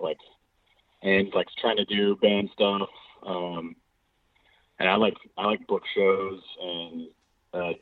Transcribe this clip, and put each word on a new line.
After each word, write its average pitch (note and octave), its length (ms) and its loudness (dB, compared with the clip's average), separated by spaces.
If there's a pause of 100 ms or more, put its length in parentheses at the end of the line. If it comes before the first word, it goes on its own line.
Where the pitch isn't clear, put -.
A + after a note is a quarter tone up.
like, D#2+ 180 -4 (840)
and, G2 320 2
like, F2+ 140 0 (120)
trying A2+ 160 2
to G2+ 80 0
do G2+ 320 2
band G2+ 360 2
stuff. G3+ 360 0 (360)
Um, F2 520 -6 (1000)
and F#2 100 0
I, G2 80 4
like, G#2+ 180 2 (240)
I, G2 80 -2
like, G#2+ 200 -2
book - 180 -2 (100)
shows F#2+ 460 2 (200)
and, E2 480 -10 (440)
uh, F2 300 -4